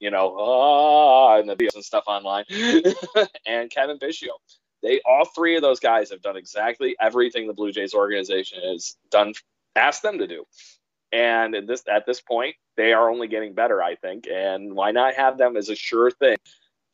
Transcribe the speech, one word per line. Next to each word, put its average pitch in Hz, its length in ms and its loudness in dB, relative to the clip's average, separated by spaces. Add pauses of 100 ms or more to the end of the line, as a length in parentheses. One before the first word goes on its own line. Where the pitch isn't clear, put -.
you 104 100 -6
know, 95 280 -2
ah, 131 1000 6
and 107 100 0
the 98 80 -6
videos 107 200 0
and 101 80 -18
stuff 107 220 -4
online. 101 420 -4
<laughs> 214 1000 -2
And 117 240 -4
Kevin 139 280 -4
Biggio. 143 300 -8 (540)
They, 131 240 0
all 156 180 6
three 165 320 -2
of 160 60 0
those 131 180 2
guys 113 300 2
have 92 120 -16
done 98 140 -8
exactly 117 640 -4
everything 117 460 0
the 107 80 -8
Blue 101 180 -6
Jays 98 220 -6
organization 98 680 -2
has 92 320 -8 (140)
done, 104 220 2 (440)
asked 131 260 0
them 208 160 -6
to 110 80 -2
do. 85 180 -14 (680)
And 117 440 0
at 101 120 -6
this, 123 240 -6
at 104 160 2
this 123 140 -4
point, 127 340 -6 (220)
they 113 160 2
are 113 180 4
only 117 180 -4
getting 107 260 -6
better, 107 280 0
I 87 120 -4
think. 92 360 -12
And 98 440 -6
why 98 160 -2
not 127 240 0
have 131 240 0
them 123 180 2
as 104 140 -6
a 104 60 -6
sure 120 340 2
thing 123 260 2 (580)